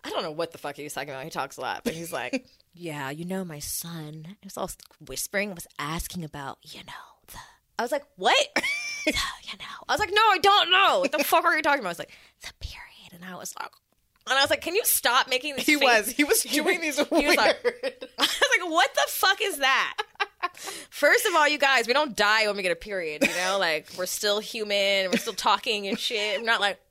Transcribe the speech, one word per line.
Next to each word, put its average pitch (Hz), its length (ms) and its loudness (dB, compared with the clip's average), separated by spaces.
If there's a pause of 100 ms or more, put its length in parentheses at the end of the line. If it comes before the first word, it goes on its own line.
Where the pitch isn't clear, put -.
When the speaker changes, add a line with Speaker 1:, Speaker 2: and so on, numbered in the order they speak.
Speaker 1:
I 285 60 -8
don't 339 120 -4
know 160 100 -6
what 165 200 -4
the 151 60 -18
fuck 143 180 -10
he 147 80 -12
was 147 100 -12
talking 143 160 -8
about. 131 140 -10
He 160 60 -12
talks 139 280 -6
a - 20 -12
lot. 113 240 -4
But 233 100 -4
he's 165 180 -10
like, 156 320 -6 (160)
Speaker 2:
<laughs> - 140 -20
Speaker 1:
"Yeah, 147 360 -8
you 156 140 -8
know, 185 200 -6
my 156 160 -12
son," 160 800 -10
he 196 60 -20
was 190 100 -14
all 180 140 -6 (360)
whispering, 196 480 -6
was 170 120 -14 (120)
asking 160 460 -6
about, 143 380 -12
you - 180 -20
know, - 120 -18 (360)
the, - 100 -18 (400)
I 220 40 -2
was 247 100 -4
like, 190 120 -4 (120)
"What?" 226 200 2 (140)
Speaker 2:
<laughs> - 40 -20 (520)
Speaker 1:
"The, - 60 2
you - 460 -6
know." - 300 -16
I - 40 2
was 302 80 2
like, 392 120 0
"No, 415 100 6
I 403 160 6
don't 381 340 6
know. 359 280 6
What 277 120 0
the 311 120 0
fuck 330 200 4
are 339 120 4
you 311 60 -2
talking 285 180 2
about?" 190 80 -4
I 170 40 -4
was 170 60 -8
like, - 140 -12 (300)
"The - 180 -16
period." - 520 -16
And 175 120 -20
I 185 120 -14
was - 240 -12
like, - 100 -10 (580)
and 262 100 2
I - 40 4
was 294 80 2
like, 285 100 2
"Can 330 160 -4
you 466 80 2
stop 254 440 2
making 262 280 -2
these 233 100 -4
Speaker 2:
He 302 80 6
Speaker 1:
face-" 285 80 2
Speaker 2:
was. 226 280 6
He 294 140 2
was 440 180 2
Speaker 1:
He 240 180 -4
Speaker 2:
doing 339 240 2
Speaker 1:
was, 294 120 -2
Speaker 2:
these 294 120 0
Speaker 1:
he 294 180 4
was 339 100 6
like, 262 260 2
Speaker 2:
weird 247 320 -4 (180)
Speaker 1:
<laughs> - 60 -20
I - 40 2
was - 180 0 (200)
like, 359 100 -4
"What 359 240 4
the 571 140 2
fuck 392 340 2
is 370 160 -4
that?" 254 380 2 (920)
First 359 360 4
of 370 80 0
all, 294 140 6
you 294 100 0
guys, 262 300 4
we 240 40 2
don't 277 240 2
die 214 300 4
when 202 100 0
we 202 60 -4
get 180 100 2
a - 40 0
period, 170 460 -4
you 170 120 2
know? 185 240 0
Like, 160 300 0 (100)
we're 185 80 -4
still 208 320 0
human. 202 720 0
We're 226 80 2
still 226 160 -4
talking 208 540 0
and 220 100 -4
shit. 208 420 -2
We're 233 60 -6
not 226 140 2
like 196 180 0 (120)